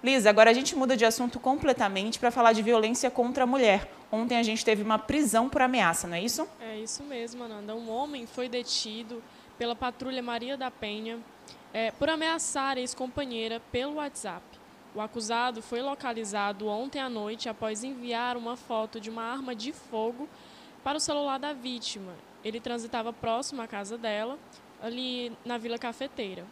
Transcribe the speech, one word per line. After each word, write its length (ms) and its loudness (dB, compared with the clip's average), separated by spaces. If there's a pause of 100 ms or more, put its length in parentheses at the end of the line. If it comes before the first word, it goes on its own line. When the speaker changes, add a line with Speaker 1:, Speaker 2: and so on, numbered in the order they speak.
Speaker 1:
Lisa, 260 8
agora 200 12
a 40 10
gente 220 2
muda 220 4
de 80 6
assunto 340 2
completamente 800 2
pra 120 4
falar 200 8
de 100 4
violência 480 4
contra 360 2
a 20 2
mulher. 420 4 (220)
Ontem 260 0
a 60 2
gente 200 -2
teve 200 4
uma 160 2
prisão 480 2
por 140 0
ameaça, 440 2
não 120 -4
é 40 -2
isso? 240 -2 (160)
Speaker 2:
É 160 -10
isso 260 -10
mesmo, 420 -10
Ananda. 280 -10
Um 160 -8
homem 380 -6
foi 220 -6
detido 760 -6 (340)
pela 180 -2
Patrulha 460 -4
Maria 360 -4
da 120 -4
Penha, 500 -8 (540)
é, 180 0
por 180 0
ameaçar 680 0
a 40 -4
ex-companheira 840 -4 (100)
pelo 240 -2
WhatsApp. 480 -6 (500)
O 60 -8
acusado 640 -2
foi 200 -6
localizado 880 -4
ontem 320 -4
à 100 -4
noite 380 -6
após 360 -4
enviar 520 -4
uma 220 -6
foto 420 -4
de 100 -10
uma 140 -8
arma 320 -6
de 160 -6
fogo 560 -6 (560)
para 140 -2
o 20 -2
celular 400 0
da 140 -6
vítima. 600 -8 (300)
Ele 160 -4
transitava 540 -4
próximo 480 -2
à 60 -8
casa 300 -8
dela, 400 -4 (440)
ali 500 -4 (140)
na 120 -4
Vila 200 -4
Cafeteira. 760 -8